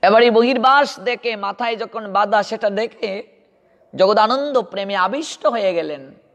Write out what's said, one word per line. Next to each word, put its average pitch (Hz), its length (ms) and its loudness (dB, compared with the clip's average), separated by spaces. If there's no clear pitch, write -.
এবার 214 200 6
এই 240 80 6
বহির্বাস 262 680 2
দেখে, 240 360 -6
মাথায় 202 400 -6
যখন 214 360 -10
বাঁধা, 208 300 2
সেটা 214 280 -4
দেখে 208 520 -6
জগদানন্দ 220 640 2
প্রেমে 196 360 -6
আবিষ্ট 226 500 -4
হয়ে 208 280 2
গেলেন। 151 400 -6